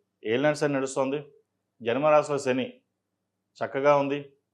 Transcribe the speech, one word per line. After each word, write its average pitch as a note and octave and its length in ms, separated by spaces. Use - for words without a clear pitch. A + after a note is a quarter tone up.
ఏలినాటి C#3+ 380
శని C#3+ 160
నడుస్తోంది. C3+ 420
జన్మరాశిలో C#3+ 640
శని B2+ 200
చక్కగా C#3 320
ఉంది. C#3 160